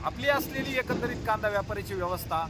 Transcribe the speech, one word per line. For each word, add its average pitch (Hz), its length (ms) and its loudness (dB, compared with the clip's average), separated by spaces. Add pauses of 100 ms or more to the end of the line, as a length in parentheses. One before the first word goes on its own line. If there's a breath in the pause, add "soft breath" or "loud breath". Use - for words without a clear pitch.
आपली 220 240 0
असलेली 269 500 2
एकंदरीत 240 380 0
कांदा 214 340 0
व्यापाऱ्याची 202 440 -2
व्यवस्था 175 560 0